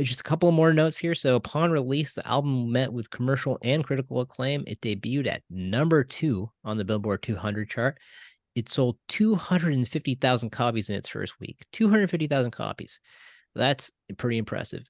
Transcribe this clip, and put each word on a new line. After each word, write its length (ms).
just 180
a 20
couple 280
more 220
notes 240
here. 180
So 200
upon 360
release, 420
the 120
album 460
met 220
with 160
commercial 540
and 200
critical 380
acclaim. 460
It 120
debuted 480
at 220
number 540
two 460
on 140
the 80
Billboard 380
two 120
hundred 340
chart. 280
It 140
sold 280
two 260
hundred 380
and 140
fifty 280
thousand 360
copies 380
in 60
its 140
first 300
week. 340
Two 160
hundred 200
fifty 180
thousand 240
copies. 500
That's 360
pretty 200
impressive. 520